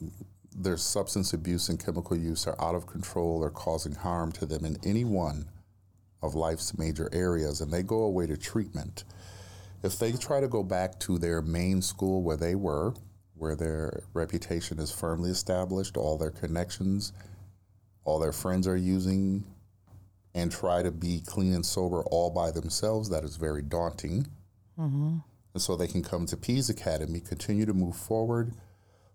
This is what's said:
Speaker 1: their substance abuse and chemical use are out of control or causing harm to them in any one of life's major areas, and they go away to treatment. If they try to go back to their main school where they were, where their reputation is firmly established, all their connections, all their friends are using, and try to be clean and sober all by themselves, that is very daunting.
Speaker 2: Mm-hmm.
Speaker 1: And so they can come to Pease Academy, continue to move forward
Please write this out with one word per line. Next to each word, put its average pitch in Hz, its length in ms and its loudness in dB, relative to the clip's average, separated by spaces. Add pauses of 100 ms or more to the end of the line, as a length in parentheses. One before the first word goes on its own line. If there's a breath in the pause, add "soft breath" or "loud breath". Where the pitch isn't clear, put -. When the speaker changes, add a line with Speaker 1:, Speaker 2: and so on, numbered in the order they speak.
(540)
Speaker 1:
their 92 220 0
substance - 560 0
abuse 87 380 0
and 82 120 0
chemical 85 320 -2
use 82 320 0
are - 140 -4
out 85 140 2
of 85 120 -2
control 85 560 0
or 76 60 2
causing 78 460 -2
harm 85 380 0
to - 120 -4
them 76 220 -2
in 76 180 -2
any 107 180 2
one 82 460 0 (720)
of 76 140 -2
life's 80 420 0
major 80 340 0
areas, 82 520 2
and 73 100 -2
they 87 100 2
go 110 200 0
away 95 240 2
to 76 100 0
treatment. - 680 -4 (760 loud breath)
If 95 160 -2
they 113 140 2
try 139 280 0
to 135 80 2
go 113 140 2
back 92 380 0
to 92 160 2
their 85 240 2
main 87 400 4
school 95 420 2
where 80 140 2
they 85 180 2
were, 92 380 2 (420)
where 78 220 -2
their 80 460 0 (100)
reputation 85 680 0
is 78 120 -2
firmly 85 400 0
established, 92 680 0
all 76 220 2
their 78 140 0
connections, 90 800 -2 (920 loud breath)
all 78 140 2
their 78 140 2
friends 92 360 2
are 92 80 4
using, 95 680 2 (960)
and 85 140 2
try 87 300 2
to 87 100 2
be 85 280 -2 (120)
clean 92 200 4
and 85 140 2
sober 87 380 0
all 85 260 4
by 82 220 2
themselves, 107 580 0
that 78 140 0
is 73 120 -8
very 76 260 -2
daunting. 85 680 -2 (500)
Speaker 2:
Mm-hmm. 151 400 0 (360)
Speaker 1:
And 92 80 -2
so 92 120 2
they 85 140 2
can 87 160 0
come 85 220 -2
to - 100 -4
Pease 123 340 2
Academy, 80 480 0
continue 104 480 0
to 104 80 2
move 87 220 2
forward 117 580 0 (600 loud breath)